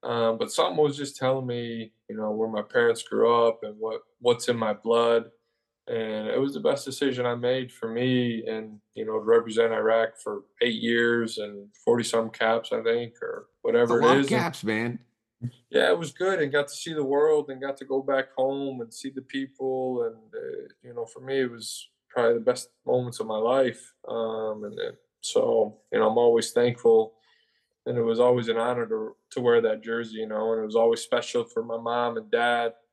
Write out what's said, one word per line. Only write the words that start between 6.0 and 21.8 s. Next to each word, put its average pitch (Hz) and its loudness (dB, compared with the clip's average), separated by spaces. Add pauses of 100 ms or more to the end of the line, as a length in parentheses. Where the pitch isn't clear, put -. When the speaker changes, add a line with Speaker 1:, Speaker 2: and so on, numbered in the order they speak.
Speaker 1:
it 123 0
was 139 0
the 120 -8
best - -2
decision 123 -2
I 120 0
made 123 -2
for 113 -8
me 120 0
and, 110 -8 (140)
you 110 -8
know, 110 -6
to 107 -2
represent 113 4
Iraq 113 2
for 101 -8 (180)
eight 117 0
years 117 0
and 104 -12 (100)
forty-some 117 0
caps, 113 0
I 113 -4
think, 117 -2
or - -10 (160)
whatever 117 4
Speaker 2:
That's 117 4
a 120 4
Speaker 1:
it - 8
Speaker 2:
lot 131 8
of 139 2
Speaker 1:
is. - 0
And - 2
Speaker 2:
caps, - -4
man. 113 -2 (720)
Speaker 1:
yeah, - 4
it 175 4
was 160 -8
good 185 -2
and 139 -2
got 143 2
to - -16
see - -12
the 151 -2
world 147 2
and 131 -12
got 139 -6
to 135 -14
go 135 -2
back 135 -2
home 135 -2
and 117 -14
see - -12
the 135 -12
people. 131 -6
And, 113 -6 (180)
uh, 131 -12 (140)
you 123 -20
know, 117 -8
for - -20
me, 135 -4
it 127 0
was 113 -16 (200)